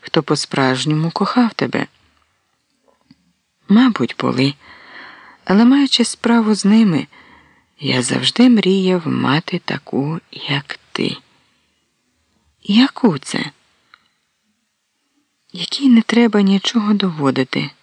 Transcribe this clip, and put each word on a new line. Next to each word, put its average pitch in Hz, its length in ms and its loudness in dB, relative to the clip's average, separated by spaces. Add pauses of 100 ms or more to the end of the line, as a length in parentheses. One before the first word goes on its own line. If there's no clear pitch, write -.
хто - 220 -2
по-справжньому 147 880 -2
кохав 226 420 0
тебе. - 340 -4 (1800)
Мабуть, 208 500 2
були. 127 340 0 (920)
Але 202 200 4
маючи 262 400 2
справу 226 500 0
з 196 100 -4
ними, 202 420 2 (720)
я 131 220 -2
завжди 131 480 0
мріяв 185 580 2
мати 131 580 -2
таку, - 540 -6 (120)
як - 480 -10 (120)
ти. - 260 -8 (1500)
Яку 220 540 2
це? - 280 -8 (2000)
Якій 269 360 -4
не 233 120 6
треба 220 400 2
нічого 202 520 0
доводити. 151 760 -2 (140)